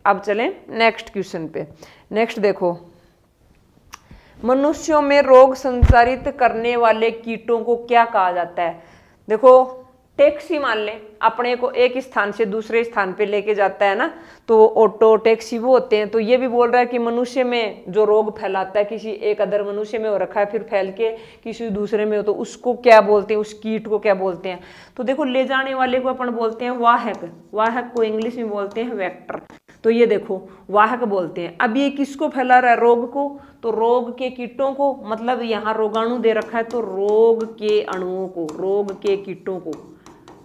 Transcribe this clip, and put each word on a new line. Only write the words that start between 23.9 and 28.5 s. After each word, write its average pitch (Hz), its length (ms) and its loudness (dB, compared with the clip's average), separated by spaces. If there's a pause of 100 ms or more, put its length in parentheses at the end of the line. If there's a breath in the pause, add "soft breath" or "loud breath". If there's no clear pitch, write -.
क्या 208 160 0
बोलते 185 340 -6
हैं? 180 100 -10 (380 loud breath)
तो 254 60 -8
देखो 269 220 -2
ले 262 200 0
जाने 269 280 -2
वाले 254 260 0
को 254 100 -2
अपन 254 220 -4
बोलते 226 340 -4
हैं 247 80 -4
वाहक, 233 560 0 (240)
वाहक 226 400 -2
को 233 100 0
इंग्लिश 220 320 -4
में 233 140 -6
बोलते 202 340 -6